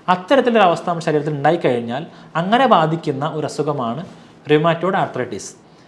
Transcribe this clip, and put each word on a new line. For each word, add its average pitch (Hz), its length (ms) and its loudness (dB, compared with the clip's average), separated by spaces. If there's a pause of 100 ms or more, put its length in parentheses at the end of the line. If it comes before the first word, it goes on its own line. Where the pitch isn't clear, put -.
(140)
അത്തരത്തിലൊരു 226 540 2
അവസ്ഥ 165 220 -2
നമ്മുടെ 165 180 -6
ശരീരത്തിൽ 151 300 0
ഉണ്ടായിക്കഴിഞ്ഞാൽ 139 640 0 (380)
അങ്ങനെ 233 340 2
ബാധിക്കുന്ന 156 520 0 (120)
ഒരു 147 120 -4
അസുഖമാണ് 139 520 -4 (480)
റുമറ്റോയ്ഡ് 165 520 2
ആർത്രൈറ്റിസ്. 120 480 -6 (380)